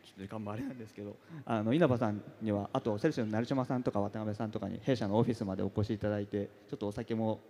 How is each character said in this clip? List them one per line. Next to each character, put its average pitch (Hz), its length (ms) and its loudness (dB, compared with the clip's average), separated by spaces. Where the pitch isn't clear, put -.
ち - 60 -20
ょ - 20 -
っ - 20 -20
と 98 80 -12
時 98 60 -10
間 110 160 -8
も 101 80 -4
あ 107 40 -4
れ 123 60 -6
な 277 60 -6
ん 131 100 -10
で 113 80 -12
す 107 80 -20
け 101 80 -10
ど、 101 140 -10
あ 113 160 2
の、 110 140 2
稲 165 140 6
葉 123 100 4
さ 113 120 2
ん 104 120 -4
に 110 120 0
は、 101 200 0
あ 135 80 2
と、 107 180 0
セ 160 100 2
ル 156 40 4
シ 139 80 -2
オ 113 60 0
の 107 60 -2
成 110 140 2
島 131 180 0
さ 127 120 0
ん 123 60 0
と 127 80 2
か 104 100 2
渡 101 200 -2
辺 107 160 -2
さ 113 100 -2
ん 110 60 -4
と 110 80 -2
か 101 80 -4
に 95 120 -6
弊 135 140 4
社 110 140 0
の 101 100 6
オ 117 60 8
フ 123 60 2
ィ 120 40 0
ス 110 100 -2
ま 95 120 0
で 98 80 0
お - 20 0
越 101 180 2
し 110 100 0
い 101 40 -4
た 107 100 -2
だ 104 120 0
い 101 60 -4
て、 101 220 -2
ち - 60 -6
ょ - 20 -8
っ - 20 -18
と 104 80 -2
お 101 60 -2
酒 113 240 -4
も 110 340 0